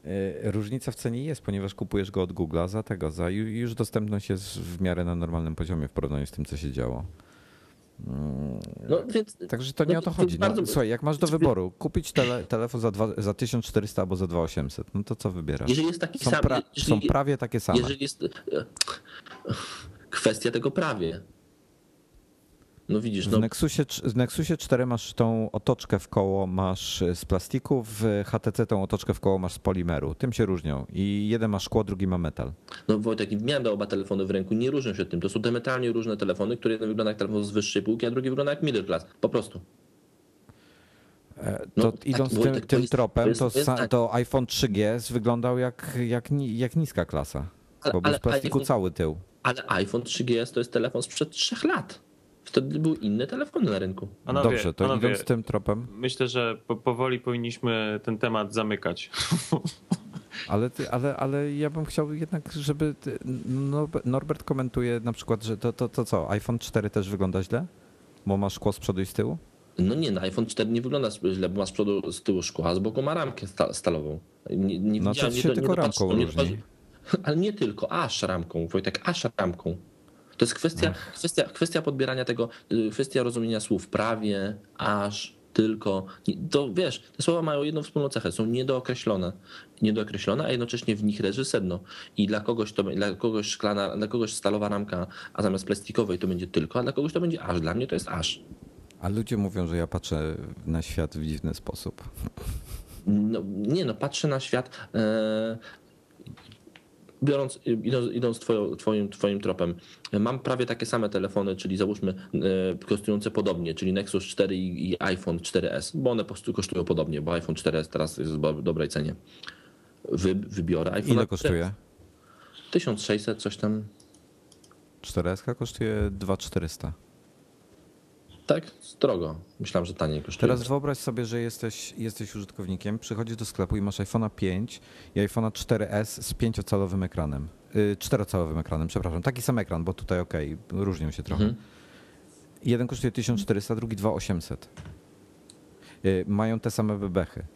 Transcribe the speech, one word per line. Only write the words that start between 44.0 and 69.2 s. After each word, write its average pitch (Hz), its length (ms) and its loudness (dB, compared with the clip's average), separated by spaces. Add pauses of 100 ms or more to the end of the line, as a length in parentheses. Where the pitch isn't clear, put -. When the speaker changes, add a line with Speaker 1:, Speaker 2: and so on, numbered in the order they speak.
Speaker 1:
iPhone 123 320 2
trzy - 220 2
G 104 240 4
S 120 200 -4
wyglądał 120 460 2
jak, 127 400 -2 (100)
jak 120 220 0
ni-, 135 280 0
jak 123 180 2
niska 147 280 2
klasa, 73 420 -4 (340)
Speaker 2:
Ale, - 120 2
Speaker 1:
bo 90 80 4
był 170 100 4
z 147 40 6
Speaker 2:
ale 139 60 -2
Speaker 1:
plastiku 139 380 2
Speaker 2:
iPhone 135 80 0
Speaker 1:
cały 98 240 4
tył. 80 260 0 (260)
Speaker 2:
Ale 127 280 0
iPhone 101 320 2
trzy - 220 -2
G 120 180 4
S 120 100 -6
to 120 80 2
jest 120 120 -2
telefon 127 300 2
sprzed - 280 -2
trzech - 340 -2
lat. 311 360 0 (440)
Wtedy 143 340 2
były 156 180 4
inne 107 300 0
telefony 262 440 0
na 98 80 2
rynku. 95 300 -4 (160)
Speaker 3:
Panowie, 127 260 4
Speaker 1:
Dobrze, 101 240 2
to 95 100 2
Speaker 3:
panowie, 123 240 4
Speaker 1:
idąc 101 160 0
tym 117 180 2
tropem. 107 480 -2
Speaker 3:
myślę, 123 380 -2
że 113 380 0
po-, 117 100 0
powoli 123 440 0
powinniśmy 117 840 0
ten 110 160 -2
temat 107 360 0
zamykać. 107 560 0 (640)
<laughs> - 720 -8
Speaker 1:
Ale 113 220 2
ty, - 200 -6
ale, 131 260 0
ale 143 380 0
ja 147 160 0
bym 156 140 -4
chciał 151 300 -2
jednak, 156 380 -4
żeby 147 480 0
ty, - 180 -6 (520)
Norbe-, 147 340 0
Norbert 143 380 0
komentuje 123 580 0
na 117 120 -2
przykład, 110 320 -2
że 110 120 -2
to, 120 160 0
to, 120 160 0
to 120 160 0
co, 85 260 0
iPhone 110 280 0
cztery 104 320 0
też 98 200 0
wygląda 95 320 2
źle? 123 240 -2 (600)
Bo 98 100 4
ma 101 140 2
szkło - 220 0
z - 60 -6
przodu 95 220 0
i 95 60 0
z - 60 -12
tyłu? 120 260 0 (400)